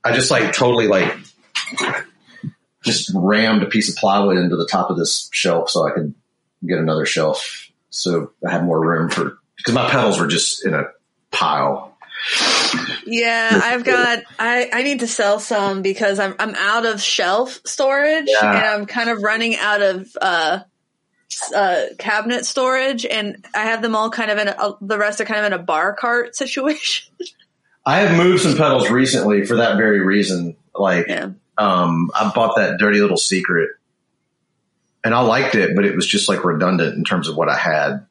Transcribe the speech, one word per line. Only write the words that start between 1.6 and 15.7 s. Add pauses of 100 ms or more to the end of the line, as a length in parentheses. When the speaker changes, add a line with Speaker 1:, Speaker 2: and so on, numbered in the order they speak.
Speaker 1:
just
rammed
a
piece
of
plywood
into
the
top
of
this
shelf
so
I
could (520)
get
another
shelf. (220)
So (140)
I
had
more
room
for, (260)
'cause
my
pedals
were
just
in
a (480)
pile. (1160)
Speaker 2:
Yeah,
I've
got, (160)
I,
I
need
to
sell
some